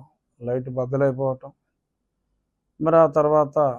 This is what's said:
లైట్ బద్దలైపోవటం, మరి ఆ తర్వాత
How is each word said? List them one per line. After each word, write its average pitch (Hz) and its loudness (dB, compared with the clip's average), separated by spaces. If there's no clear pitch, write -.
లైట్ 127 -6
బద్దలైపోవటం, 135 -4
మరి 160 2
ఆ - 6
తర్వాత 151 2